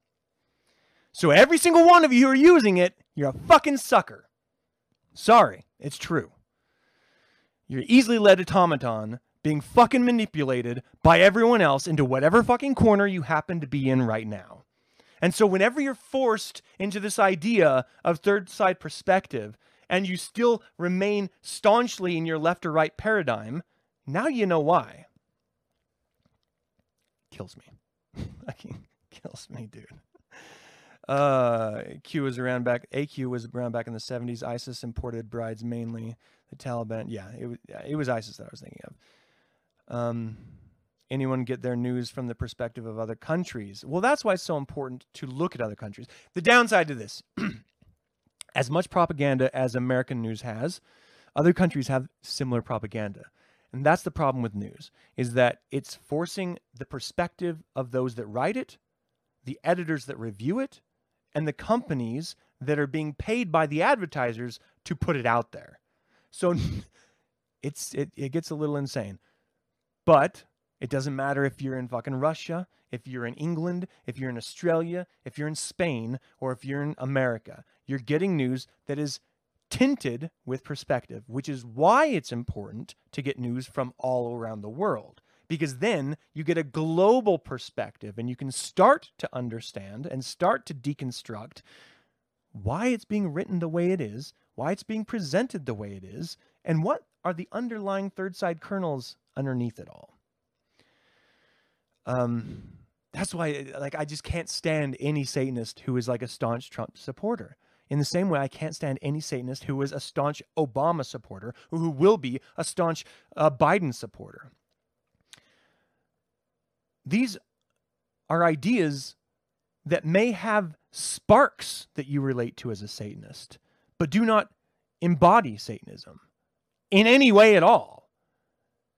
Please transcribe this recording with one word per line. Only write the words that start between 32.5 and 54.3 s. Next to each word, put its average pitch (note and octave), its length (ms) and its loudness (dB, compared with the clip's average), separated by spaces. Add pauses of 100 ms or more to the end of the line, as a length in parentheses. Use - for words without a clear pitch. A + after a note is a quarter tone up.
back, B2 280 -2
A C#3+ 140 -4
Q C3 240 -6
was A#2+ 240 -6
around A#2+ 200 -6
back A#2 140 -6
in A#2 60 -10
the A2+ 60 -10
seventies. A#2+ 440 -8
isis A#2+ 400 -10
imported A#2 460 -10
brides A2+ 340 -8
mainly. A#2 520 -8 (360)
The - 40 -18
Taliban, A2+ 520 -8
yeah, G2+ 200 -12 (100)
it A#2 100 -10
was, A#2+ 100 -12 (100)
yeah, - 180 -16
it D3 100 -6
was D3 120 -4
isis A#2 300 -4
that - 80 -18
I - 60 -20
was - 100 -20
thinking - 240 -20
of. - 80 -20 (1000)
Um, A#2 460 -6 (720)
anyone C3 340 -2
get B2 180 -6
their B2 140 -4
news B2 340 -4
from B2+ 180 -10
the A#2 80 -10
perspective A#2 500 -10
of A2 120 -10
other A2+ 180 -8
countries? A#2+ 720 -6
Well, D#3+ 160 -4
that's C4+ 220 0
why G#3 100 0
it's F3 100 -4
so D#3+ 140 -4
important C3 480 -10 (100)
to C#3 120 -12
look C#3 260 -6
at B2 80 -10
other G#2+ 140 -6
countries. G#2+ 320 -16 (260)
The F#3 80 -6
downside G#3+ 460 6
to C#3+ 80 -6
this, G#2+ 260 -14 (160)
<clears throat> - 1160 -14
as C3+ 160 -2
much F3 180 -2
propaganda C#3+ 640 0
as C3 200 -4
American B2+ 460 -4
news A2+ 200 -8
has, A#2+ 400 -8 (540)
other D#3+ 180 4
countries D3+ 360 0
have C3 180 -2 (140)
similar B2 400 -4
propaganda. G#2+ 640 -8 (480)
And C3+ 120 -6
that's D3+ 180 4
the - 80 -8
problem C3+ 300 -2